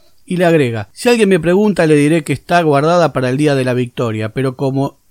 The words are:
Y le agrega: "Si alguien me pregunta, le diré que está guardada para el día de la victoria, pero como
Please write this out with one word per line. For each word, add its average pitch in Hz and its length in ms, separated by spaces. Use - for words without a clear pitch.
Y - 140
le 180 80
agrega: 123 460
"Si - 180
alguien 220 200
me 185 100
pregunta, 180 480
le 156 80
diré 147 280
que 147 100
está 175 280
guardada 156 500
para 127 180
el 131 80
día 147 180
de 131 100
la 127 80
victoria, 117 560
pero 131 260
como 135 440